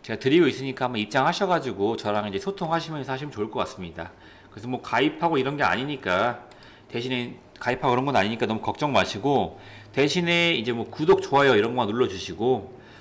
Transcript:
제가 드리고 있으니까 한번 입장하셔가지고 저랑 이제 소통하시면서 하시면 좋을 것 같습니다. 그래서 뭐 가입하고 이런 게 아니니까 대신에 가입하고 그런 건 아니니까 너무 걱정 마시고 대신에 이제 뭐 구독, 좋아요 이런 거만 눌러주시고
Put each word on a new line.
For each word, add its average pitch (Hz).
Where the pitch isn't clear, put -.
제가 110
드리고 151
있으니까 131
한번 120
입장하셔가지고 131
저랑 104
이제 98
소통하시면서 160
하시면 139
좋을 107
것 -
같습니다. 85
그래서 107
뭐 127
가입하고 156
이런 143
게 143
아니니까 113
대신에 123
가입하고 127
그런 127
건 139
아니니까 110
너무 107
걱정 147
마시고 107
대신에 170
이제 117
뭐 117
구독, 160
좋아요 139
이런 113
거만 120
눌러주시고 104